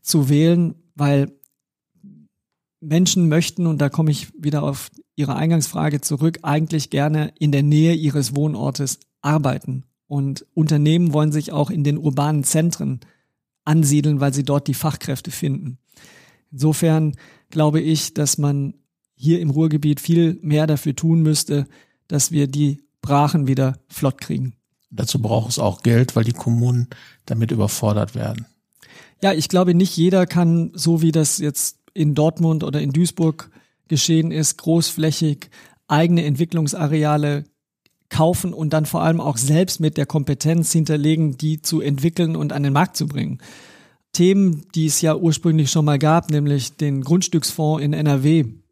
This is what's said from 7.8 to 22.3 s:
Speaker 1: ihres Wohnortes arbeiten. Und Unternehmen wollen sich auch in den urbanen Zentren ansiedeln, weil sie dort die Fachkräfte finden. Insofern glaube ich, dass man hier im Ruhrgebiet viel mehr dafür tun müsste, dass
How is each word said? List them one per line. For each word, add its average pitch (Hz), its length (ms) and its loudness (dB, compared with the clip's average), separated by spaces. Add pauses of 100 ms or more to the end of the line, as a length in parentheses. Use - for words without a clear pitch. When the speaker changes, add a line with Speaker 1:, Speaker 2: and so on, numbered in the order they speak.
Speaker 1:
ihres 143 400 -2
Wohnortes 143 680 -4 (200)
arbeiten. 135 640 -2 (220)
Und 139 480 -6
Unternehmen 156 580 2
wollen 151 200 2
sich 151 200 -4
auch 147 160 -2
in 156 160 -2
den 147 140 0
urbanen 143 460 0
Zentren 151 560 -2 (640)
ansiedeln, 147 560 2
weil 139 120 0
sie 139 120 -4
dort 143 240 -2
die 135 60 -2
Fachkräfte - 560 -6
finden. 139 480 -6 (720)
Insofern 156 680 0 (340)
glaube 156 300 2
ich, 156 340 -2
dass 147 240 -2
man 143 360 -2 (400)
hier 160 260 2
im 156 100 0
Ruhrgebiet 151 500 0
viel 165 400 2
mehr 151 260 0
dafür 147 300 -2
tun 165 240 2
müsste, 147 460 0 (400)
dass - 260 -2